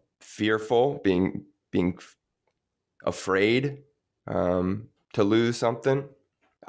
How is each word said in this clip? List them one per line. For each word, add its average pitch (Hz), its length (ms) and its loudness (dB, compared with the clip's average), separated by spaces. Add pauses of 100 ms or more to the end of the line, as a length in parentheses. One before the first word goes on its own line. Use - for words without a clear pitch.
(200)
fearful, 147 840 0
being, 92 420 0 (260)
being 90 260 0
f-, - 200 -20 (880)
afraid, 113 760 0 (480)
um, 92 600 -2 (240)
to 107 120 2
lose 117 320 2
something. 135 520 0 (600)